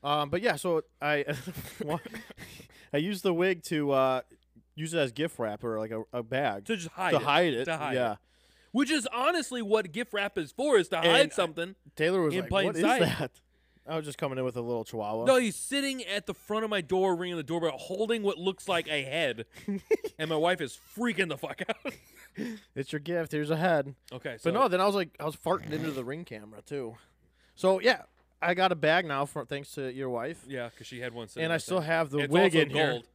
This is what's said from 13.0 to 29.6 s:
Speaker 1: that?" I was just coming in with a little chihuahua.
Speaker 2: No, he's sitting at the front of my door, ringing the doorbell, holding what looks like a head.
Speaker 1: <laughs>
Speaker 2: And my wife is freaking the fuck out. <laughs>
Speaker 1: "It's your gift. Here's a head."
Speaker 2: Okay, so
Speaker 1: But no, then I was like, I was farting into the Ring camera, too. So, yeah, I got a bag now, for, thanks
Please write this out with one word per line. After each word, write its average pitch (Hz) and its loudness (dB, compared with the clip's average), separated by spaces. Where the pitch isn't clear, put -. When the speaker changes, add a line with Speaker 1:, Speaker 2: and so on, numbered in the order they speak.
Speaker 1:
that?" 139 0
I 156 -4
was 156 -4
just 143 -10
coming 135 -2
in 127 0
with 123 -2
a 123 -4
little 117 -2
chihuahua. 110 -2
Speaker 2:
No, 262 8
he's 233 2
sitting 269 -4
at 202 -4
the 196 -6
front 220 -4
of 220 -4
my 208 0
door, 185 2
ringing 175 -4
the 160 -4
doorbell, 165 0
holding 208 -2
what 202 0
looks 180 -4
like 170 2
a 151 0
head. 131 -2
Speaker 1:
<laughs> 196 -4
Speaker 2:
And 160 -4
my 160 2
wife 170 2
is 135 -6
freaking 196 0
the 139 -4
fuck 143 -8
out. - -6
<laughs> 220 -10
Speaker 1:
"It's - -8
your 151 -4
gift. 165 -4
Here's 151 -2
a 160 0
head." 151 0
Speaker 2:
Okay, 127 -10
so 165 0
Speaker 1:
But 208 2
no, 262 6
then 180 2
I 190 4
was 202 2
like, 180 -2
I 143 -6
was 151 -4
farting 160 -2
into 156 -4
the 131 -6
Ring 151 -8
camera, 107 -16
too. 123 -8
So, 190 4
yeah, 233 4
I 175 2
got 185 4
a 180 0
bag 160 2
now, 139 0
for, 143 -8
thanks 143 -8